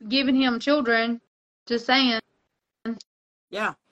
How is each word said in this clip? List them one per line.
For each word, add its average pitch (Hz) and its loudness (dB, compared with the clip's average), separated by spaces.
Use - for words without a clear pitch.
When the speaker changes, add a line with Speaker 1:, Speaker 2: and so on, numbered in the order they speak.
Speaker 1:
giving 262 2
him 262 2
children. 233 0
Just 233 -4
saying. 254 2
Speaker 2:
Yeah. 202 -6